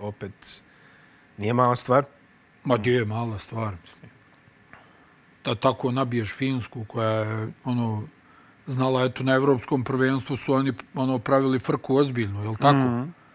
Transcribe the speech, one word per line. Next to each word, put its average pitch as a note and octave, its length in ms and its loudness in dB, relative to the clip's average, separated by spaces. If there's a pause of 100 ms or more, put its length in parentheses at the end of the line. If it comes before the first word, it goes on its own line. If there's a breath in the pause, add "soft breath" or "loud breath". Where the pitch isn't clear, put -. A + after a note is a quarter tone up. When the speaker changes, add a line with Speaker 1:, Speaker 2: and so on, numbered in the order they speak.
Speaker 1:
opet - 640 -12 (760 soft breath)
nije G#2+ 140 -2
mala B2 240 4
stvar. C3 280 2 (600)
Speaker 2:
Ma B2 120 2
gdje A#2 160 0
je B2 120 2
mala A2 340 -6
stvar, A2 440 -6
mislim. - 280 -20 (1300 soft breath)
Da C3+ 100 0
tako B2+ 380 0
nabiješ A#2+ 420 -2
Finsku C3 500 -4
koja A2 260 -2
je, A2 420 -2 (120)
ono, A#2 380 -2 (640 soft breath)
znala, C3 380 2
eto, B2+ 180 -2
na C3 120 4
evropskom C3+ 500 2
prvenstvu C3 520 0
su C#3 160 -2
oni, C3+ 200 2 (220)
ono, C3 240 0
pravili C3+ 400 2
frku C3 380 0
ozbiljnu, A#2+ 460 0
jel G#2+ 120 -4
tako? C#3 220 6
Speaker 1:
Mhm. B2 260 2 (320 soft breath)